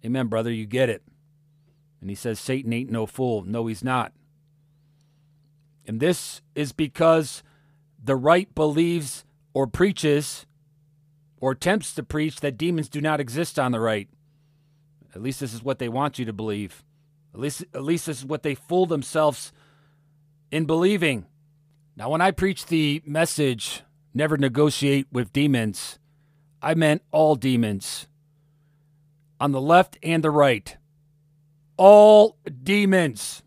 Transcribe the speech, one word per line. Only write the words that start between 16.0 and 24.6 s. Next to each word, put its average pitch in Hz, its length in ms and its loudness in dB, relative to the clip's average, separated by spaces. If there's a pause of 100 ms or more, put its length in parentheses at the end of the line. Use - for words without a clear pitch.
you 127 60 -6
to 110 80 -8
believe. 104 540 -8 (480)
At 101 80 -12
least, 147 320 -8
at 143 100 -10
least 165 220 -2
this 143 140 -8
is 139 60 -18
what 143 180 -8
they 143 120 -4
fool 180 300 0
themselves 156 680 -2 (1000)
in 156 120 -2
believing. 160 640 0 (720)
Now, 117 120 -8
when 160 120 0
I 190 100 4
preach - 360 -4
the 156 380 0
message, 143 800 -2 (300)
"Never 151 240 0
negotiate 139 760 0